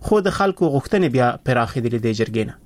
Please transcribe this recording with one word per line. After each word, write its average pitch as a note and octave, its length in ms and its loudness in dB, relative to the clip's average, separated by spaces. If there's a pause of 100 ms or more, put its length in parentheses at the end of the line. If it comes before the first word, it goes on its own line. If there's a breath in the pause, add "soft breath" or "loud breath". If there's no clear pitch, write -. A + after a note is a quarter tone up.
خو G#3+ 200 2
د F#3+ 100 0
خلکو F#3 480 0
غوښتنې F#3 300 0
بیا B2 380 0
پراخېدلې A#2+ 520 0
دي A2+ 160 0
جرګې A2 320 -2
نه. A#2 80 -12 (120)